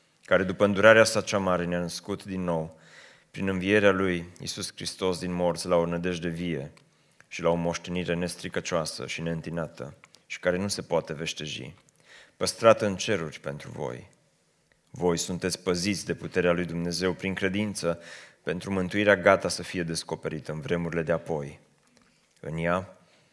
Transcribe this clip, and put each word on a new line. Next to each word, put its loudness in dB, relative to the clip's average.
care 6
după 0
îndurarea 10
sa 0
cea -2
mare 0
ne-a -2
născut -6
din -6
nou, -4
prin -4
învierea 4
lui 0
Iisus -8
Hristos -4
din -6
morți -2
la 4
o 4
nădejde -2
vie -6
și -12
la 2
o 4
moștenire -2
nestricăcioasă -4
și -8
neîntinată -6
și -12
care 0
nu -2
se -6
poate -2
veșteji, -8
păstrată 4
în -2
ceruri -4
pentru -10
voi. -8
Voi 2
sunteți -4
păziți -2
de -2
puterea 0
lui 0
Dumnezeu -2
prin -4
credință, -2
pentru -4
mântuirea 4
gata 6
să -6
fie -4
descoperită -6
în -8
vremurile -2
de 0
apoi. -4
În -8
ea, -2